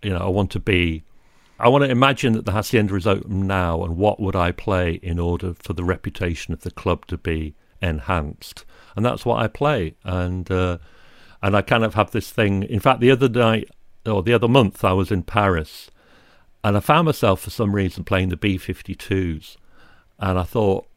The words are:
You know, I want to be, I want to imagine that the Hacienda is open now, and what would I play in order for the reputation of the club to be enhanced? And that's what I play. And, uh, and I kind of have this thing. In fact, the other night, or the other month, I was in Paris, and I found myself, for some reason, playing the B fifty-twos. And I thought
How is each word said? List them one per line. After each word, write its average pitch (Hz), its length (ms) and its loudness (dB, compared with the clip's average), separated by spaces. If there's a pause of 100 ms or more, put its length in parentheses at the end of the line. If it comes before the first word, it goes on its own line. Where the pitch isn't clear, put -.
You 107 80 -4
know, 92 80 -2
I 92 100 -4
want 95 240 0
to - 80 -4
be, 87 440 0 (560)
I 117 80 6
want 139 160 4
to 135 60 -2
imagine 127 420 2
that 110 120 0
the 104 80 -2
Hacienda 104 440 2
is 87 100 -2
open 98 400 0
now, 87 380 0
and 82 120 -4
what 101 220 2
would 98 160 -2
I 90 160 2
play 90 440 0
in 85 260 -6
order 87 340 -2
for - 200 -8
the 85 100 -6
reputation 87 680 -4
of 82 100 -8
the 87 100 -8
club - 340 -2
to 87 100 -8
be 80 380 -4 (260)
enhanced? 78 840 -4 (320)
And 107 100 0
that's 120 180 -2
what 117 160 0
I 113 60 0
play. 110 560 -2
And, 90 480 -4
uh, 90 280 0 (640)
and 101 140 2
I 101 60 4
kind 117 220 2
of 107 100 -2
have - 160 2
this 107 200 -4
thing. 98 340 0
In 104 160 -4
fact, 131 200 2
the 123 100 6
other 135 180 4
night, 113 400 2 (380)
or 104 160 0
the 117 100 0
other 120 160 -2
month, 120 360 4
I 95 80 4
was 95 180 0
in 92 120 0
Paris, 92 680 -2 (760)
and 101 120 2
I 104 40 2
found 160 260 2
myself, 107 360 2
for - 80 -12
some 101 240 -2
reason, 95 300 -2
playing 92 260 0
the 85 60 -4
B 98 200 0
fifty-twos. 90 1000 -6 (640)
And 95 200 0
I 90 60 0
thought 95 420 0 (100)